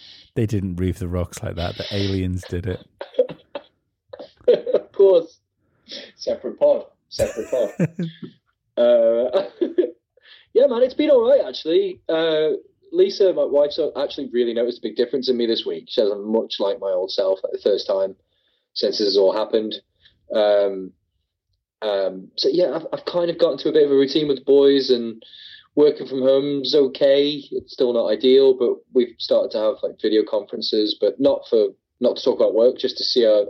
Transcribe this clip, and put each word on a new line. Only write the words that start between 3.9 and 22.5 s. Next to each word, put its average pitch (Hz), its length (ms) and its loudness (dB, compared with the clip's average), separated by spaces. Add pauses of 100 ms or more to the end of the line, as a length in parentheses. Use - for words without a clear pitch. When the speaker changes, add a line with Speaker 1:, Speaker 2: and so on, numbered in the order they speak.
Speaker 2:
<laughs> - 260 0
Of - 180 -2
course. 190 480 2 (760)
Separate - 420 -8
pod. - 260 2 (240)
Separate 110 400 -6
pod. 117 220 -2 (260)
Speaker 1:
<laughs> 170 120 -6 (680)
Speaker 2:
Uh, 120 680 2 (120)
<laughs> 339 100 -2 (840)
yeah, 233 140 4
man, 240 140 0
it's 262 120 0
been 302 180 0
all 240 180 4
right, 269 180 4
actually. 180 640 -2
Uh, 160 420 0 (400)
Lisa, 190 420 2
my 151 120 -2
wife, 143 260 2
so 147 240 -4
actually 139 380 -6
really 117 200 0
noticed 117 260 -4
a - 20 -20
big 110 140 -8
difference 127 340 -2
in 123 80 0
me 117 80 -2
this 113 200 -2
week. 85 220 -8
She - 140 -2
says 104 80 2
I'm 104 220 -6
much 110 280 -2
like 98 200 -4
my 98 100 -6
old 92 220 -4
self, 95 320 -2
like, - 100 -8
the 98 60 -6
first 98 280 -2
time 95 280 -4 (580)
since 101 240 -4
this 107 100 0
has 95 100 0
all 95 160 4
happened. 107 420 -2 (580)
Um, 101 580 0 (920)
um, 95 560 -4
so - 140 -2